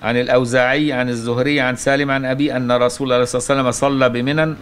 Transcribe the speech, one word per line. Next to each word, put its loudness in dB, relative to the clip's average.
عن 0
الأوزاعي 2
عن -2
الزهري -2
عن -2
سالم 0
عن -2
أبي -2
أن 0
رسول 0
الله 4
صلى -2
الله -4
عليه 2
وسلم 0
صلى 2
بمنى -2